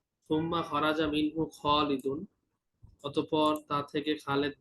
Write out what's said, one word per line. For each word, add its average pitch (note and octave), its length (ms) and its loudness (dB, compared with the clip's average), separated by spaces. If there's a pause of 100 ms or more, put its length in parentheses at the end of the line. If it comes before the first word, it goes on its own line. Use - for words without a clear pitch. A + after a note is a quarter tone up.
(260)
সুম্মা E3 360 0
খরাজা D#3 440 0
মিনহু D3+ 400 0
খালিদুন, D3 800 0 (760)
অতঃপর D3+ 500 0 (160)
তা C#3+ 140 0
থেকে D3+ 320 -4
খালেদ C#3+ 460 -2